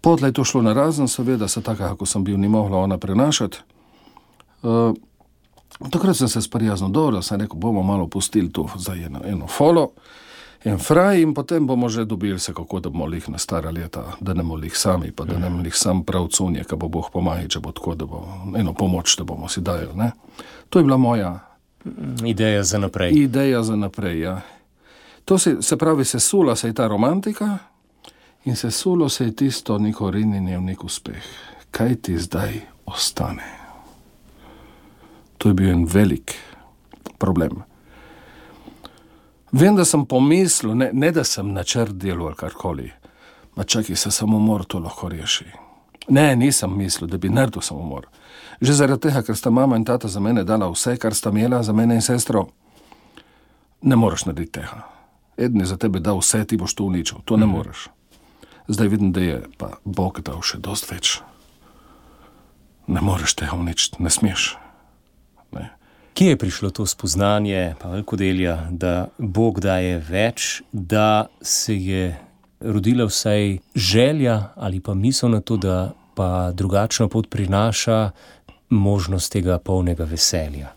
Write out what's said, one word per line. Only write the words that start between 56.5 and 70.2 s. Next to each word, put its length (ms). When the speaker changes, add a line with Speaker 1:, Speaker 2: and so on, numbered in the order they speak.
Speaker 1:
boš 180
to 100
uničil. 380
To 140
ne 100
Speaker 2:
Mhm. 60
Speaker 1:
moreš. 360
Zdaj 240
vidim, 240
da 80
je 220
pa 160
Bog 380
dal 200
še 180
dosti 300
več. 320
Ne 120
moreš 340
tega 200
uničiti, 440
ne 120
smeš. 460
Ne. 180
Speaker 2:
Kje 120
je 100
prišlo 320
to 160
spoznanje, 920
Pavel 260
Kodelja, 640
da 480
Bog 440
daje 400
več, 680